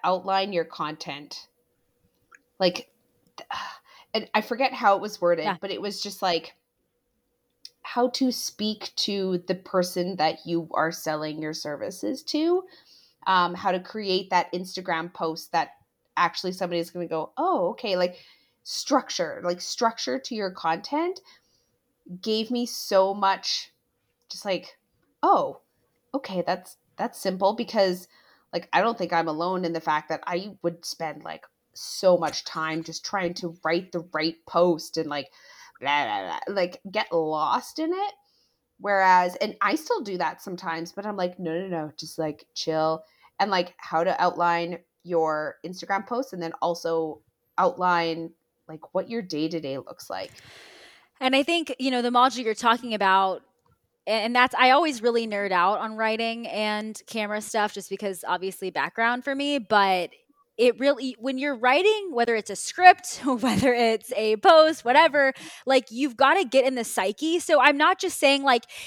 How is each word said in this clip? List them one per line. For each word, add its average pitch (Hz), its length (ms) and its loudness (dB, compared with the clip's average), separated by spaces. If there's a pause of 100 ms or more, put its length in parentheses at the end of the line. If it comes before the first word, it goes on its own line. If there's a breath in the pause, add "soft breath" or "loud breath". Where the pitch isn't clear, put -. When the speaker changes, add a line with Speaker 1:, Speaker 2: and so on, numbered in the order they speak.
Speaker 1:
outline 190 500 0
your 170 120 0
content. 151 840 -10 (1080)
Like, 180 320 0 (460)
th-, - 140 -18
<sighs> - 640 -14
and 214 200 -2
I 214 80 2
forget 247 300 -2
how 226 240 4
it 190 60 -4
was 202 180 -10
worded, 170 240 2
Speaker 2:
Yeah. 185 160 0
Speaker 1:
but 196 100 -8
it 180 100 -6
was 196 220 -6
just, 196 200 -10
like, 170 320 -2 (1300)
how 247 280 0
to 254 220 0
speak - 640 -6
to 190 500 -2
the 185 80 -2
person 180 640 -2
that 156 300 0
you 165 260 -2
are 160 200 0
selling 156 480 -6
your 156 120 -6
services 160 720 -8
to, 339 400 0 (600 soft breath)
um, 180 280 2
how 185 180 -2
to 185 80 -2
create 190 500 -4
that 180 220 0
Instagram 180 600 -6
post 160 400 -6
that 160 180 0 (460)
actually 180 360 0
somebody 180 260 -4
is 170 120 -4
gonna 175 180 -8
go, 160 280 -4
"Oh, 285 340 0
okay." 208 260 -4
Like, 180 280 -2 (380 loud breath)
structure, - 800 -2
like, 180 180 -4
structure 240 580 -2
to 262 160 -10
your 202 160 -4
content 240 680 -4 (1000 soft breath)
gave 220 300 -2
me 240 160 -2
so 196 480 2
much 196 580 -2 (560)
just, - 160 -16
like, 180 340 -6 (440)
"Oh, 196 380 2 (540)
okay, 269 320 -4
that's, 185 300 -4 (200)
that's - 220 -6
simple," 190 360 0
because, 196 520 0 (460 soft breath)
like, - 200 -6
I 160 80 4
don't 220 160 2
think 175 160 -4
I'm 165 160 2
alone 180 360 -2
in 170 80 -2
the 165 80 -4
fact 156 280 -2
that 156 180 -4
I 190 360 -6
would 170 220 -4
spend, 151 400 -10
like, - 220 -14 (300)
so - 400 2
much 160 280 -2
time 160 400 -4
just 165 200 -12
trying 180 300 -4
to 170 300 -8
write 175 260 -2
the 175 220 -6
right 160 240 -2 (100)
post 170 500 2
and, 156 140 -4
like, 143 220 -8 (480 loud breath)
blah, 143 240 0
blah, 98 420 -4
blah, 202 80 -4
like, 180 340 -2
get 208 240 -4
lost 156 680 -2
in 320 120 -2
it. 392 200 -4 (680)
Whereas, 185 580 6
and 208 240 -2
I 202 140 2
still 370 260 -2
do 202 180 -6
that 170 220 -4
sometimes, 170 520 -8
but 202 120 -12
I'm 208 120 -6
like, 180 240 -4
"No, 165 180 -4
no, 190 80 -6
no, 160 320 -6
just, - 220 -12
like, 151 340 -6
chill." 160 500 -2 (360 soft breath)
And, 202 100 2
like, 180 280 0
how 165 260 0
to 185 180 0
outline 170 560 0 (240)
your 156 540 0 (100)
Instagram 196 400 -6
posts 247 260 -6
and 180 80 -8
then 165 120 -6 (100)
also 165 580 -2 (380)
outline, 170 720 2 (380)
like, - 260 -18
what 190 160 -2
your 233 100 -4
day-to-day 156 580 -4
looks - 300 -16
like. 92 220 -8 (880 loud breath)
Speaker 2:
And 262 160 2
I 277 60 4
think, 330 360 0
you 262 120 0
know, 247 120 0
the 240 80 0
module 247 340 4
you're 220 100 0
talking 240 400 0
about, 190 480 4 (640)
a-, - 40 -2
and 220 240 0
that's, 247 200 4
I 254 160 8
always 285 320 4
really 233 240 2
nerd 202 260 -2
out 180 280 4
on 220 160 -6
writing 226 500 -2
and 214 600 -4
camera 208 340 -4
stuff 208 340 -2
just 196 160 -12
because 196 360 -6
obviously 180 440 -4
background 226 540 -2
for 277 100 -2
me, 285 240 -2
but 196 520 4 (460)
it 233 220 4
really, 262 400 0
when 254 180 -4
you're 277 200 -2
writing, 370 560 2
whether 233 240 2
it's 208 120 -4
a 196 80 -8
script, - 640 4
<laughs> - 40 -16
whether 247 500 0
it's 226 420 0
a 220 200 0
post, 311 480 8
whatever, 277 500 6 (320 loud breath)
like, 262 240 2
you've 240 260 -4
gotta 311 280 6
get 262 200 4
in 262 120 0
the 233 80 -4
psyche. 294 560 -2
So 311 200 4
I'm 285 160 8
not 330 220 4
just - 220 -4
saying, 277 240 4
like, 247 260 4 (160 loud breath)